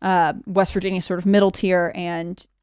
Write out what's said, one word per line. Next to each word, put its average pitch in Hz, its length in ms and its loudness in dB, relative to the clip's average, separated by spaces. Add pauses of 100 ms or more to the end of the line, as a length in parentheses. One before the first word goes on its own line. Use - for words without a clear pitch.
Uh, 175 320 2 (140)
West 190 260 0
Virginia 190 260 -2
is 165 60 -6
sort 175 140 -4
of 175 60 -4
middle 202 260 4
tier, 180 420 0
and 170 540 -8 (160)